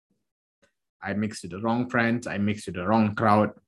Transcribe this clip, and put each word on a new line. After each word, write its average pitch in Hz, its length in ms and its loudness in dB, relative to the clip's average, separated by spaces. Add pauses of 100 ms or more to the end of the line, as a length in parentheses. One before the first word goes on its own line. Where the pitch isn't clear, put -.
(1040)
I 98 100 -4
mixed 107 280 -4
with 90 80 -12
the 92 100 -10
wrong 117 300 -2
friends, 117 380 0
I 82 100 -4
mixed 104 280 -2
with 87 100 -8
the 90 100 -4
wrong 110 300 4
crowd, 107 340 4 (180)